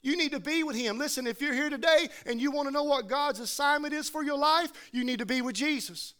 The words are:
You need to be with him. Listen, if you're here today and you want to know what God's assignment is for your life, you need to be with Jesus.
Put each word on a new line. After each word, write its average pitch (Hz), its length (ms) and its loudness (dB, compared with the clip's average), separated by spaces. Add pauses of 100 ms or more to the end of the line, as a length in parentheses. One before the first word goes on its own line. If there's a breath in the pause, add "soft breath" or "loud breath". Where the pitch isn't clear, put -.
You 277 140 0
need 302 160 0
to 277 80 -4
be 320 240 -2
with 285 120 -4
him. 226 200 -2
Listen, 262 300 -4
if 233 140 -6
you're 285 140 -2
here 285 160 0
today 311 380 4 (180 loud breath)
and 233 140 -4
you 277 120 0
want 285 160 -2
to 277 40 -6
know 294 120 0
what 277 240 2
God's 277 320 0
assignment 294 540 2
is 302 140 -2
for 311 140 -4
your 285 160 0
life, 311 320 4 (220 loud breath)
you 247 100 -2
need 247 180 0
to 240 60 -2
be 254 160 0
with 240 140 -4
Jesus. 262 640 -4